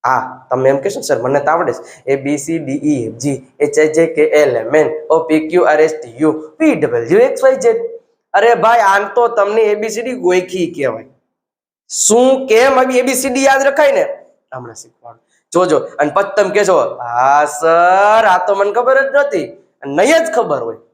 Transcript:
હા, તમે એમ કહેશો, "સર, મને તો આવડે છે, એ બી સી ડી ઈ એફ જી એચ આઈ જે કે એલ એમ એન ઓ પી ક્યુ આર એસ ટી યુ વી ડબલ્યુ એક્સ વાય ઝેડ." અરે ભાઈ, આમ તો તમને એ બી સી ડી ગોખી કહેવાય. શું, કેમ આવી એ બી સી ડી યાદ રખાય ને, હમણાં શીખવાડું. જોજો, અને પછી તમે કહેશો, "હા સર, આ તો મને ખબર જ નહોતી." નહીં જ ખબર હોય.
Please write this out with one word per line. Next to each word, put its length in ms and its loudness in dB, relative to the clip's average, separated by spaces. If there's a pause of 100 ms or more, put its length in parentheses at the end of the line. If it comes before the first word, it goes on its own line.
હા, 440 -4
તમે 180 0
એમ 100 2
કહેશો, 220 -6
"સર, 220 -4
મને 180 0
તો 100 -2
આવડે 220 -2
છે, 340 -16
એ 100 0
બી 220 -4
સી 200 -6
ડી 140 -8
ઈ 340 -2
એફ 80 -10
જી 320 -6 (140)
એચ 180 0
આઈ 100 4
જે 180 2
કે 160 -2
એલ 340 2
એમ 200 -2
એન 340 0
ઓ 80 4
પી 300 0
ક્યુ 140 2
આર 180 2
એસ 140 2
ટી 260 -14
યુ 400 -2
વી 140 2
ડબલ્યુ 440 0
એક્સ 260 2
વાય 120 4
ઝેડ." 440 -2 (320)
અરે 220 4
ભાઈ, 260 2
આમ 340 2
તો 140 2
તમને 340 0
એ 120 2
બી 140 -4
સી 140 -8
ડી 100 -6
ગોખી 640 -2
કહેવાય. 280 -6 (840)
શું, 580 0
કેમ 320 4
આવી 200 0
એ 40 0
બી 120 -2
સી 140 -4
ડી 160 -2
યાદ 220 2
રખાય 260 2
ને, 260 -2 (360)
હમણાં 200 -16
શીખવાડું. 460 -20 (320)
જોજો, 260 2
અને 360 -4
પછી 280 0
તમે 120 -2
કહેશો, 240 2 (160)
"હા 500 2
સર, 800 2
આ 220 2
તો 80 0
મને 180 0
ખબર 380 0
જ 40 -8
નહોતી." 520 -4 (200)
નહીં 380 2
જ 80 -6
ખબર 300 -2
હોય. 140 -10 (180)